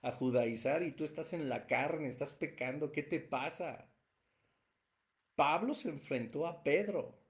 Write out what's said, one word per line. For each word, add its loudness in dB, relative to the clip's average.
a -2
judaizar 2
y -2
tú -4
estás -6
en -2
la -2
carne, 2
estás -4
pecando, -4
¿qué -2
te -2
pasa?". -4
Pablo 4
se -4
enfrentó -2
a -6
Pedro. 2